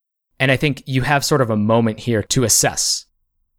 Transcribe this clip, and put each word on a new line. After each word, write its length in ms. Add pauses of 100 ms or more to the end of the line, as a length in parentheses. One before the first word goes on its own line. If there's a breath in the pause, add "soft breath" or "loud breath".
(400)
And 120
I 60
think 280
you 160
have 240
sort 160
of 80
a 80
moment 440
here 220
to 200
assess. 640 (540)